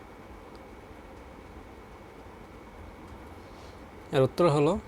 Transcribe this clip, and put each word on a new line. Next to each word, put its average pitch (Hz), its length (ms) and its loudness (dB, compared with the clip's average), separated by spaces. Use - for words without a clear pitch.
এর 139 100 8
উত্তর 170 260 8
হলো, 151 400 8